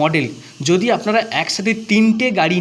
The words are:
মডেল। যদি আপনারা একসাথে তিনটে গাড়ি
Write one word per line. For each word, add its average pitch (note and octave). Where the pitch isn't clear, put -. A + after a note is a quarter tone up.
মডেল। D#3
যদি F#3
আপনারা G#3+
একসাথে G#3
তিনটে A3
গাড়ি E3+